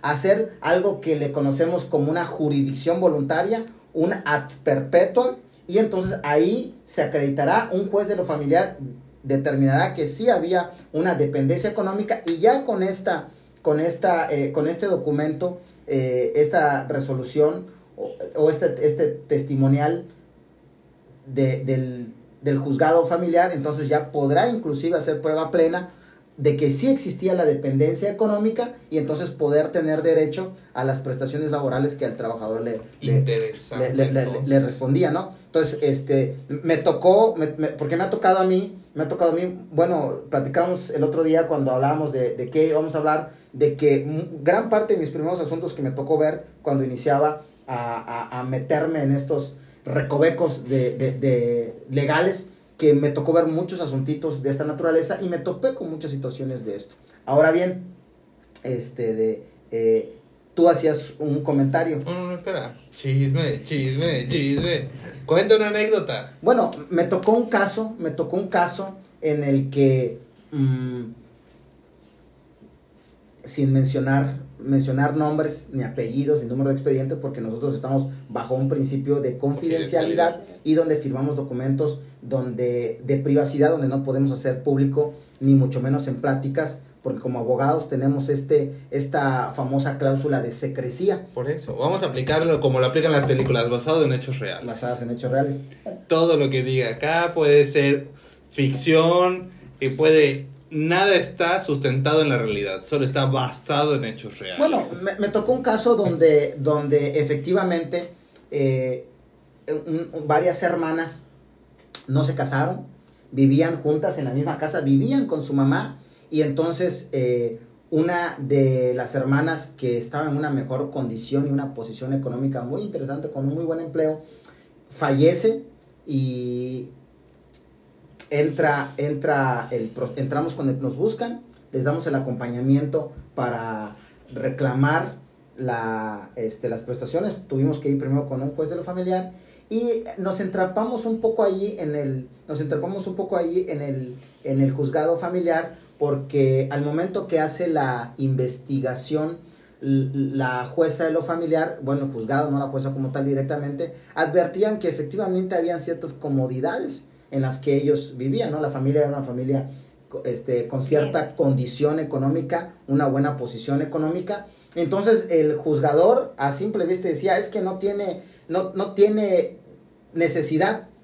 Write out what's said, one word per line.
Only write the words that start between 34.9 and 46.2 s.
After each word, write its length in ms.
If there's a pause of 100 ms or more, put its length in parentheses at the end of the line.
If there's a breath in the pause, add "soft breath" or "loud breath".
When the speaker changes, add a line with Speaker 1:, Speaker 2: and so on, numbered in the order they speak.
Speaker 1:
¿no? 240 (120)
Entonces, 360
este, 540 (100)
me 300
tocó, 580
me, 120 (100)
me, 100
porque 280
me 80
ha 60
tocado 300
a 60
mí, 300 (200 loud breath)
me 80
ha 40
tocado 260
a 20
mí, 240 (120)
bueno, 500 (100)
platicamos 580
el 140
otro 200
día 240
cuando 240
hablábamos 400
de, 240
de 140
qué 240
vamos 220
a 40
hablar, 340 (200 loud breath)
de 220
que 260
m-, 280 (120)
gran 300
parte 240
de 40
mis 120
primeros 300
asuntos 320
que 100
me 80
tocó 260
ver 280 (180)